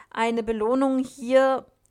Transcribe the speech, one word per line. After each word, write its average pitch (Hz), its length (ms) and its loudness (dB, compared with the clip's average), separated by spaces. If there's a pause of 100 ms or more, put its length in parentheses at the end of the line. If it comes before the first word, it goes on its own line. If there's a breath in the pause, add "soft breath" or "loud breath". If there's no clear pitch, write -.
eine 233 340 -2
Belohnung 247 560 0
hier 262 680 0 (260)